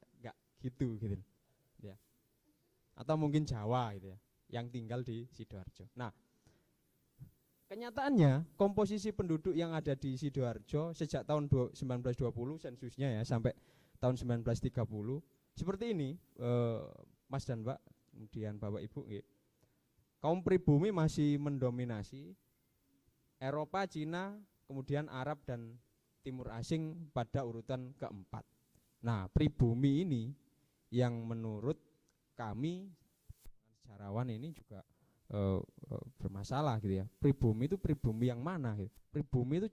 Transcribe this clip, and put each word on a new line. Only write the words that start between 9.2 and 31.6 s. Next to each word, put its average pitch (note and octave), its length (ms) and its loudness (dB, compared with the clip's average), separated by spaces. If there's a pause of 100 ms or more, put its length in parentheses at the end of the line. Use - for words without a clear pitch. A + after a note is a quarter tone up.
yang E3 240 0
ada D3+ 160 0
di C3 240 -2
Sidoarjo C#3 800 -2
sejak D3+ 240 -2
tahun D3+ 240 2
dua, C3+ 240 2
sembilan B2+ 320 -4
belas B2 160 -2
dua A#2 160 0
puluh B2+ 240 -6
sensusnya, C3 640 -4
ya, - 20 0
sampai A#2+ 320 2 (480)
tahun B2+ 160 4
sembilan A#2+ 240 0
belas A#2 160 2
tiga A#2+ 320 0
puluh A2 320 -4 (300)
seperti G3 400 -2
ini, D3+ 240 0 (240)
eh, A#2+ 440 2 (440)
Mas C3+ 160 -4
dan A2+ 240 -2
Mbak, C3+ 120 -2 (360)
kemudian G#2+ 400 -6
Bapak G#2 320 -4
Ibu, C#3+ 160 -10
nggih. G#2 220 -8 (960)
Kaum E3 160 2
pribumi F3+ 540 6
masih D#3 480 4
mendominasi B2+ 880 -2 (1120)
Eropa, D3+ 480 -2
Cina, F3 480 -4 (320)
kemudian C#3 420 -2
Arab C#3 320 -6
dan A#2 320 -8 (460)
Timur B2+ 320 -8
Asing D#3+ 580 -4
pada C3 320 -2
urutan B2 540 -6
keempat. - 480 -10 (560)
Nah, A2+ 320 0
pribumi C#3 720 6
ini C3 180 2 (720)
yang A#2+ 320 2
menurut A2+ 500 -2 (600)